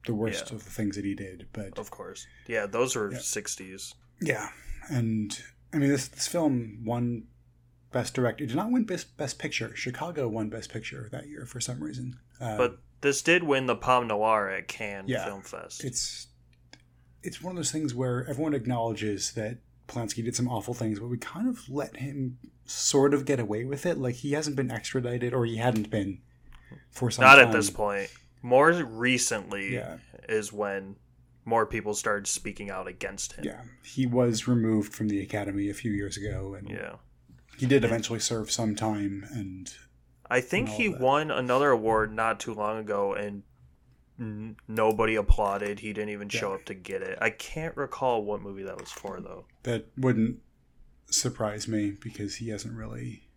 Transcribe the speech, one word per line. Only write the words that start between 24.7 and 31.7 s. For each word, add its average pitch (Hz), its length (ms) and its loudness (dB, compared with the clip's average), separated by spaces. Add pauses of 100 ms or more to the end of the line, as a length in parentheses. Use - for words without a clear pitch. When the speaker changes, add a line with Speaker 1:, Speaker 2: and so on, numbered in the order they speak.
Speaker 1:
extradited, 120 600 -2
or 123 120 4
he 113 120 -2
hadn't 110 320 2
been 98 320 -2 (680)
for 123 200 0
some 131 120 4
Speaker 2:
Not 135 140 12
Speaker 1:
time. 123 100 12
Speaker 2:
at 110 60 2
this 107 180 4
point. 101 400 -2 (320)
More 131 280 8
recently 117 1000 0
Speaker 1:
Yeah. 117 240 -8 (300)
Speaker 2:
is 107 260 -2
when 98 420 -4 (480)
more 113 220 2
people 104 300 -4